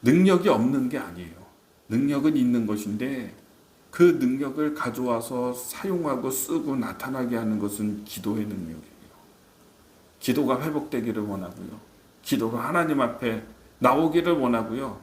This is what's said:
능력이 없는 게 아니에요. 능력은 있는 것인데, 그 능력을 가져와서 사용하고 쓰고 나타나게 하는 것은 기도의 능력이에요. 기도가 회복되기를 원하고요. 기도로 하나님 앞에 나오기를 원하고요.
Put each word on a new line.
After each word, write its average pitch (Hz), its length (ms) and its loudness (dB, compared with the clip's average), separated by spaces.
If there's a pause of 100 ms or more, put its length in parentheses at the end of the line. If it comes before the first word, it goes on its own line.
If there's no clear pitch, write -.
능력이 180 480 6
없는 131 400 2
게 - 80 -4
아니에요. 85 360 -10 (560)
능력은 143 460 2
있는 120 320 4
것인데, 107 680 -4 (560)
그 - 140 6
능력을 139 720 2
가져와서 123 800 -2
사용하고 143 760 -4
쓰고 143 460 -2
나타나게 120 640 -4
하는 107 220 -2
것은 104 440 -4
기도의 107 420 -4
능력이에요. 85 520 -10 (1200)
기도가 131 420 0
회복되기를 123 600 -4
원하고요. 95 560 -8 (420)
기도로 113 360 0
하나님 156 420 0
앞에 117 440 -2 (360)
나오기를 160 540 4
원하고요. 120 680 -2